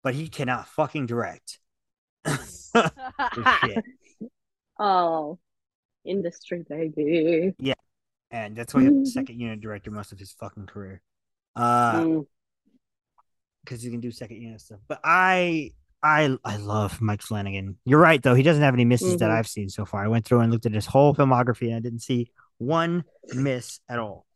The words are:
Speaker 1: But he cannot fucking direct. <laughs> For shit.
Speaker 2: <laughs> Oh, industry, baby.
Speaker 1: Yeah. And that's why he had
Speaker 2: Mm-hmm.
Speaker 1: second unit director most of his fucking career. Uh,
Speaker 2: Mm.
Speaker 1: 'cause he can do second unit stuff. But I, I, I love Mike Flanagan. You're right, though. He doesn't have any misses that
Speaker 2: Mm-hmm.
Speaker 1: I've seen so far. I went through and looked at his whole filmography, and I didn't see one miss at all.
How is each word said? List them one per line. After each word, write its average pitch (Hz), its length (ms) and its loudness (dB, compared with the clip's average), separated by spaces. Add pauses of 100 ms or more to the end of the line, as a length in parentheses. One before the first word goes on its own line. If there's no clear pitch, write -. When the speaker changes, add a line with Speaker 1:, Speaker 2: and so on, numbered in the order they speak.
Speaker 1:
But 131 120 -4
he 156 120 -8
cannot 127 420 -6
fucking 147 380 -4
direct. 110 520 -8 (340)
<laughs> - 320 -20
For - 640 -2 (720)
shit. 214 280 -4
Speaker 2:
<laughs> - 40 -20 (840)
Oh, 175 600 0 (680)
industry, 175 640 -6
baby. 160 880 0
Speaker 1:
Yeah. 131 160 -4 (560)
And 107 260 -12
that's 120 200 -12
why 254 60 6
he 262 40 8
had 285 80 6
Speaker 2:
Mm-hmm. 277 120 4
Speaker 1:
second 262 340 -6
unit 113 200 -8
director 104 300 -12
most 104 220 -12
of 98 80 -20
his 95 140 -20
fucking 101 340 -16
career. 95 340 -16 (540)
Uh, 120 460 2
Speaker 2:
Mm. 160 260 -2 (1400)
Speaker 1:
'cause 117 160 -12
he 120 80 -10
can 120 120 -8
do 123 100 -8
second 113 280 -16
unit 113 220 -16
stuff. - 160 -20 (100)
But 139 160 -10
I, 175 680 2 (320)
I, 151 420 4
I 104 120 -6
love 104 440 -2
Mike 104 220 -2
Flanagan. 98 640 -8
You're 139 140 6
right, 160 220 6
though. 127 140 4
He 131 80 6
doesn't 151 180 4
have 139 140 4
any 123 100 4
misses 123 320 2
that 113 120 0
Speaker 2:
Mm-hmm. 113 100 2
Speaker 1:
I've 107 80 -4
seen 104 220 -10
so 104 140 -8
far. 101 220 -6
I 107 40 -2
went 113 160 0
through 120 160 4
and 113 100 2
looked 117 160 0
at 107 60 0
his 107 120 -2
whole 143 300 6
filmography, 123 540 2
and 113 80 -6
I - 20 -6
didn't 117 240 -8
see 120 260 -2 (300)
one 165 440 -2 (300)
miss 127 460 -4 (100)
at 120 80 -6
all. 104 380 -10